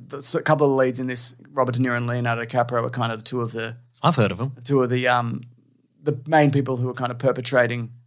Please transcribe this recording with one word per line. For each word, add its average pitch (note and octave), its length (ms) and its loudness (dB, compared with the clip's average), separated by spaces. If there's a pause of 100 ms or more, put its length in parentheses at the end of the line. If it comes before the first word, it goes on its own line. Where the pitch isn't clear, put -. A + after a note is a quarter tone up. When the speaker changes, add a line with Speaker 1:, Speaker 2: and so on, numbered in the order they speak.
Speaker 1:
the C#3 80 -12
s-, C#3 180 -6
a E3+ 80 0
couple D3 240 4
of C#3 60 4
the C3 40 2
leads C3 220 2
in B2+ 80 -6
this, B2 280 -8 (180)
Robert B2+ 240 0
De B2 40 2
Niro B2 160 2
and A#2+ 120 -2
Leonardo A#2+ 360 -2
DiCaprio, A#2+ 380 0
were B2 80 -4
kind A#2+ 220 -2
of A2 60 -6
the A2 60 -14
two B2 180 -4
of A2+ 100 -6
the A2+ 240 -6 (260)
Speaker 2:
I've D#3+ 140 2
heard G2+ 160 4
of F2+ 80 -6
'em. C3 120 -4 (120)
Speaker 1:
two C3+ 180 2
of B2 80 2
the, B2+ 180 0
um, B2 340 0 (600)
the D3 240 -2
main D3+ 240 6
people C3 280 0
who B2 100 0
were A#2+ 60 -6
kind B2 180 -4
of A#2+ 60 -12
perpetrating A#2+ 720 0 (160)